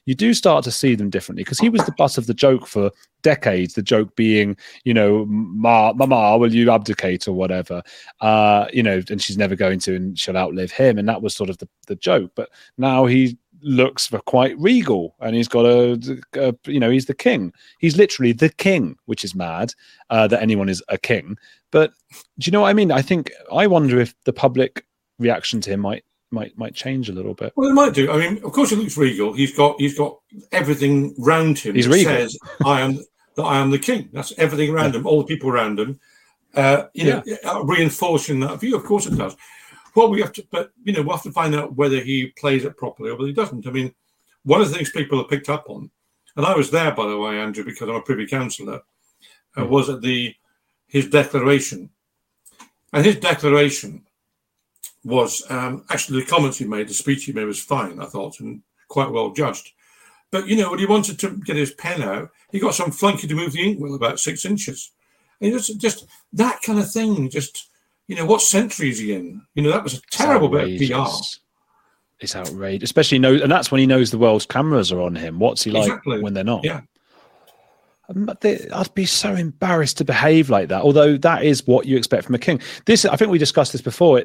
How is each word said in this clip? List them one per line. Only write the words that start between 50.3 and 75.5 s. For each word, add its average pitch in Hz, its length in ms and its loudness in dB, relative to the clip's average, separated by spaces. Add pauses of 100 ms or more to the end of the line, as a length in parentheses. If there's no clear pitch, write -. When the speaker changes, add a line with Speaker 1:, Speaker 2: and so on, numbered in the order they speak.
Speaker 2:
his 139 220 -2
declaration. 139 800 0 (1040)
And 147 120 2
his 208 120 4
declaration 147 840 0 (1040)
was, 120 460 0
um, 127 400 -6
actually 139 300 -4
the 131 60 -6
comments 147 320 0
he 131 60 -6
made, 104 240 -6
the 101 60 -10
speech 139 300 -4
he - 80 -10
made 110 120 -6
was 104 180 -8
fine, 101 380 -6
I 95 60 -14
thought, 101 340 -12
and 110 220 -16 (260)
quite 131 220 -2
well 113 200 -4
judged. 127 420 -6 (580)
But, 190 160 -6
you 208 100 0
know, 196 140 0
when 180 80 -6
he 196 80 -2
wanted 202 340 0
to 196 180 -4
get - 180 -8
his 143 160 -4
pen 170 300 -8
out, 104 280 -8 (220)
he 196 80 -4
got 196 140 -2
some 175 160 -4
flunky - 360 -2
to 151 80 -6
move 165 180 -6
the 165 100 -6
inkwell 147 320 -4
about 117 260 -4
six - 240 -6
inches. - 480 -8 (480)
And 208 120 0
just, 220 260 -6
just - 280 -4 (260)
that 247 300 0
kind 214 160 -2
of 196 120 -2
thing, 202 400 -2
just, - 380 -10 (380)
you 180 100 -10
know, 165 100 -4
what 208 160 2
century 196 480 0
is 110 80 -6
he 104 160 -6
in? 90 280 -12 (120)
You 147 80 -2
know, 147 80 2
that 208 120 0
was 135 120 -8
a - 20 -10
Speaker 1:
It's - 200 -14
Speaker 2:
terrible 240 320 2
bit 139 140 0
of 92 160 -4
P 131 140 0
R. 131 100 -2
Speaker 1:
outrageous. - 380 -8 (800)
It's - 160 -10
outrageous, 98 540 -8
especially 147 280 4
know, 131 160 6
and 143 160 2
that's 160 200 2
when 135 100 2
he 135 60 6
knows 131 240 4
the 117 80 -4
world's 110 280 4
cameras 131 460 0
are 90 80 -2
on 87 140 -2
him. 82 240 -10
What's 110 260 0